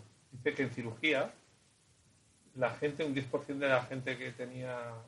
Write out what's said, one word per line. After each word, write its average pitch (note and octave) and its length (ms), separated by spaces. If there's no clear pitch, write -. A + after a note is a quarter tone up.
Dice C#3+ 220
que C#3+ 100
en A#2+ 80
cirugía, C3+ 640
la B2 200
gente, D3 280
un C#3+ 100
diez C3 120
por C#3 180
ciento C#3 220
de C3+ 60
la B2 120
gente C3 340
que B2+ 160
tenía, B2 580